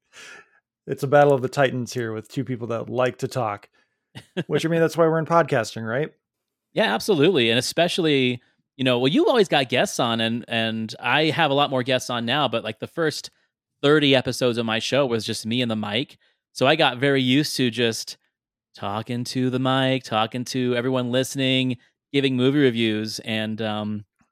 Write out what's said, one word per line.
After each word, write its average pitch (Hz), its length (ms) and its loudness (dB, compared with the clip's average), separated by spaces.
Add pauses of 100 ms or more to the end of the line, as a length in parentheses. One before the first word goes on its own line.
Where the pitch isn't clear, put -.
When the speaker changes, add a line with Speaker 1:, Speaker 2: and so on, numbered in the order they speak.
(880)
Speaker 1:
It's 143 160 -6
a - 20 -4
battle 143 260 6
of 127 100 2
the 127 60 -2
titans 127 440 -2
here 117 200 -6
with 107 160 -10
two 139 140 -6
people 117 260 -8
that 113 220 -6
like 123 280 -2
to 131 100 -6
talk, 110 400 -6 (800)
which, 156 180 0
I - 20 -2
mean, 165 120 2
Speaker 2:
<laughs> - 0 -
Speaker 1:
that's 160 160 2
why 165 100 4
we're 160 140 2
in 151 60 -4
podcasting, 135 600 0
right? 131 240 -4 (640)
Speaker 2:
Yeah, 202 200 -2
absolutely. 160 580 2
And 117 100 2
especially, 143 840 0 (340)
you 135 60 -8
know, 127 160 2
well, 135 140 2
you 330 160 2
always 233 180 4
got 143 220 0
guests 147 320 0
on, 117 200 0
and, 113 280 -2
and 113 500 -4
I 135 280 0
have 151 260 0
a - 20 2
lot 143 160 2
more 127 140 0
guests 127 260 -2
on 117 160 -4
now, 135 220 0
but, 113 160 -4
like, 110 160 -10
the - 80 -10
first - 420 -4 (500)
thirty 143 360 6
episodes 123 420 0
of 117 80 -2
my 110 140 -2
show 135 260 0
was 117 180 -2
just 110 220 -8
me 120 160 -2
and 117 80 -2
the 110 60 -2
mic. 104 420 -6 (340)
So 131 140 0
I 151 80 6
got 139 240 2
very 139 240 2
used 131 360 2
to 127 120 0
just 113 460 -2 (580)
talking 110 500 -6
to 127 260 -2
the 127 100 -2
mic, 131 420 0
talking 113 440 -2
to 123 280 -2
everyone 123 380 -2
listening, 131 640 0 (360)
giving 135 240 0
movie 135 240 2
reviews. 113 600 0
And, 110 420 -6
um, 107 420 -6 (280)